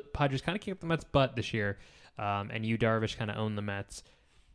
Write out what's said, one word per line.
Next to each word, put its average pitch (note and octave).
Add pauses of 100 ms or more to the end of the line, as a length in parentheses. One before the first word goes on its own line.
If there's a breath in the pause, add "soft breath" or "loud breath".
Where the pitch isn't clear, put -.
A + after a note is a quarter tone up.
(140)
Padres C3+
kinda F#3
kicked F#3
up -
the E3+
Mets' E3
butt C3+
this A2+
year, G2+ (380 soft breath)
um, G2+
and A2
Yu A2
Darvish A2+
kinda G#2+
owned G#2+
the G#2
Mets. G2+ (500)